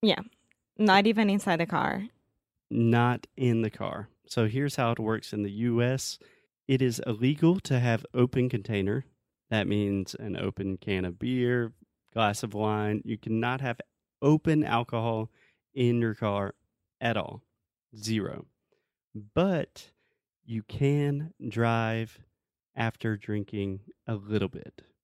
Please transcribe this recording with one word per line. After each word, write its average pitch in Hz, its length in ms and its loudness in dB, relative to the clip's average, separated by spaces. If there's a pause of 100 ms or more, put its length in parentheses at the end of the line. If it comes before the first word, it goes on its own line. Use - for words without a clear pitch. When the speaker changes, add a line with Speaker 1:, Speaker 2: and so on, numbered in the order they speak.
Speaker 1:
Yeah, - 180 2 (580)
not 202 280 6
even 220 220 4
inside 196 320 2
the 165 60 0
car. - 380 -2 (680)
Speaker 2:
Not 117 560 4 (100)
in 117 260 2
the 110 80 -2
car. 107 380 -8 (180)
So 113 200 0
here's 135 300 -2
how 120 160 2
it 117 60 -4
works 110 340 -4
in 104 100 -4
the 101 100 -4
U 117 300 0
S. 127 360 -2 (500)
It 131 120 4
is 123 260 0
illegal 147 540 2
to 135 200 0
have 117 340 0
open 127 340 2
container. 104 560 -2 (460)
That 107 160 2
means 101 480 -2
an 107 220 -8
open 98 420 -4
can 95 260 -2
of 90 140 -6
beer, 123 540 0 (420)
glass 107 280 0
of 104 120 -8
wine. 107 500 0
You 110 140 -6
cannot 113 420 -2
have 123 200 -6 (420)
open 156 420 4
alcohol 113 680 -2 (440)
in 120 260 2
your 113 140 0
car 101 400 -2 (460)
at 117 160 0
all. - 260 -8 (540)
Zero. 107 500 -4 (880)
But 180 560 -2 (540)
you 113 180 -6
can 143 680 0 (160)
drive 113 720 0 (580)
after 113 400 -2
drinking 101 640 -6 (260)
a 113 80 -4
little 101 340 -2
bit. - 340 -14 (220)